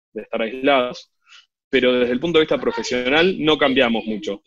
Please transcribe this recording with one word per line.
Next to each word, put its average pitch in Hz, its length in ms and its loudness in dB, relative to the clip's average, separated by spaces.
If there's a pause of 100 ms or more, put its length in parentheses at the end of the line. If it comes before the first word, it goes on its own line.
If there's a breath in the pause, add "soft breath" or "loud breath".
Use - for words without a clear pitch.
(120)
de 107 100 -10
estar 113 200 -6
aislados, 127 720 -2 (580 loud breath)
pero 127 220 4
desde 123 200 2
el 123 80 -2
punto 165 180 2
de 156 60 6
vista 156 140 -2
profesional 127 800 0
no 156 180 2
cambiamos 127 480 0
mucho, 104 420 -6